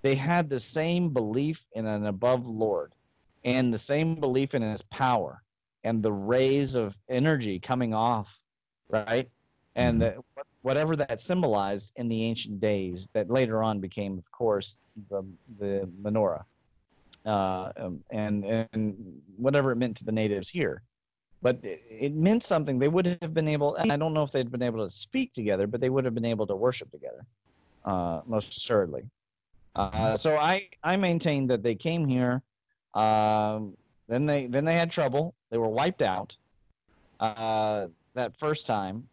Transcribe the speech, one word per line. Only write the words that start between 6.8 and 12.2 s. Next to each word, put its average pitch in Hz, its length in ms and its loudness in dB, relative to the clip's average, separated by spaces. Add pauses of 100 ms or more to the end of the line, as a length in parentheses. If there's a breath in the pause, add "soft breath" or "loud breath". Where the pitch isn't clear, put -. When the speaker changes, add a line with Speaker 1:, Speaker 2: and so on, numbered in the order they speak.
Speaker 1:
energy 123 520 0
coming 123 340 -2
off, 110 460 0 (480)
right? 110 400 0 (480)
And 120 240 4
Speaker 2:
Mm-hmm. 110 180 2
Speaker 1:
the, - 240 -18 (200)
whatever 151 340 2
that 123 240 -2
symbolized 104 760 0
in 120 120 -4
the 113 160 0